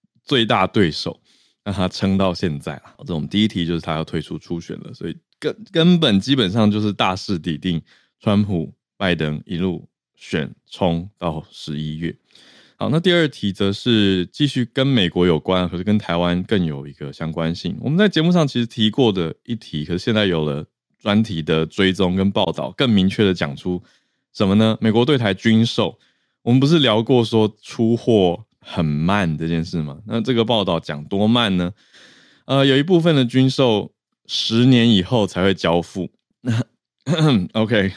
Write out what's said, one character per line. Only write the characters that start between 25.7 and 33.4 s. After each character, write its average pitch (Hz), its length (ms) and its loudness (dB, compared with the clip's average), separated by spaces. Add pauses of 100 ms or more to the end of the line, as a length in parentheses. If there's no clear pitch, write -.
我 117 100 -2
们 131 80 6
不 139 80 2
是 165 120 4
聊 113 220 2
过 120 220 2
说 110 260 2 (120)
出 117 340 0
货 104 500 2 (140)
很 - 260 -4
慢 80 520 0
这 78 100 -4
件 82 160 -2
事 82 180 -6
吗？ 73 240 -10
那 113 140 -6
这 117 140 -2
个 117 100 2
报 110 220 0
道 87 120 0
讲 76 280 -8
多 101 200 -2
慢 113 300 2
呢？ 90 160 -2 (720)
呃， 139 220 2
有 135 100 4
一 139 80 2
部 175 160 4
分 165 160 2
的 135 80 4
军 127 260 2